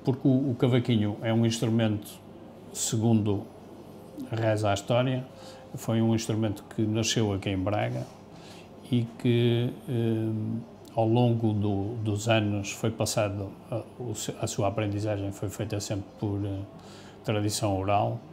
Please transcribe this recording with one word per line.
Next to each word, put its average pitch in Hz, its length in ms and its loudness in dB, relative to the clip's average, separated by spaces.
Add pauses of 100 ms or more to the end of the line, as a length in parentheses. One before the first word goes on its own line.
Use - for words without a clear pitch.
Porque 135 240 2
o, 135 240 4
o 113 40 0
cavaquinho 120 640 2
é 113 100 0
um 113 140 4
instrumento, 110 640 2 (640)
segundo 110 720 2 (880)
reza 107 380 2
a 101 40 4
história, 127 520 2 (500)
foi 113 240 0
um 113 140 6
instrumento 110 500 0 (120)
que 113 80 2
nasceu 110 500 2
aqui 98 160 -2
em 98 80 0
Braga 113 480 0 (840)
e 120 160 4 (100)
que, 120 560 4 (160)
eh, 113 400 0 (680)
ao 113 120 4
longo 117 460 4
do, 104 420 0
dos 107 340 -2
anos 104 420 2
foi 113 200 0
passado, 104 580 0 (200)
a, 117 120 -2 (180)
o 120 140 -6
se-, - 260 -6
a - 60 -2
sua 104 220 0
aprendizagem 101 640 0
foi 101 180 -6
feita 107 300 -4
sempre 101 260 -4 (140)
por, 101 260 -2
eh, 98 140 -4 (640)
tradição 104 540 0
oral 104 420 2 (140)